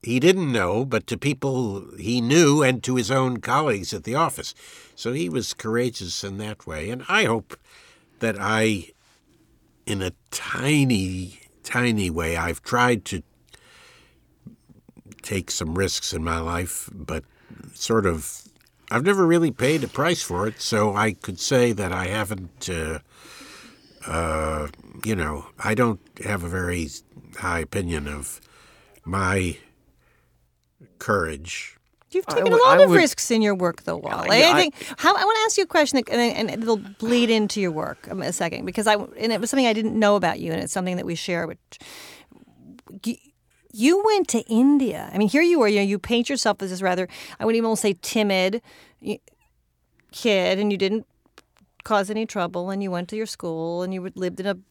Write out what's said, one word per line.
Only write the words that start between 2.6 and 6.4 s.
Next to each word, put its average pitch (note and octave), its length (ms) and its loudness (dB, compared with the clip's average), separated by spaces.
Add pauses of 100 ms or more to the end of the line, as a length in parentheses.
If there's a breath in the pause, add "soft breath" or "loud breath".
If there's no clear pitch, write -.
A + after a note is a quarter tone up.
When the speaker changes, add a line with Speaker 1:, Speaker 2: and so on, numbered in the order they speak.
Speaker 1:
and B2+ 200 2
to B2+ 140 0
his A2+ 140 0
own C3 280 0
colleagues B2 560 -2
at E2+ 100 -10
the A2 100 -6
office. - 400 -2 (400 loud breath)
So - 200 -6
he E3+ 160 -4
was B2+ 240 -4
courageous A2+ 680 -4
in G2 160 -8
that G#2+ 280 -10